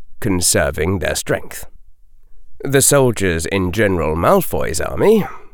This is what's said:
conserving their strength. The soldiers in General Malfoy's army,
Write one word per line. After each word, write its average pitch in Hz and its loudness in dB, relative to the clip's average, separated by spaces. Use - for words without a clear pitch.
conserving 87 0
their 76 -2
strength. - -6
The 135 4
soldiers 98 2
in 92 0
General 85 0
Malfoy's - 2
army, 196 2